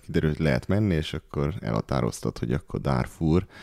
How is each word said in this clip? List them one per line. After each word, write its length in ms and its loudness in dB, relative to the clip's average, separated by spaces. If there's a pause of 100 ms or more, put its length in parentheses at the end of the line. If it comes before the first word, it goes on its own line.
kiderült, 340 2
lehet 300 2
menni, 260 2
és 180 -2
akkor 480 -4
elhatároztad, 800 -2
hogy 140 -2
akkor 280 -4
Darfur, 640 2 (160)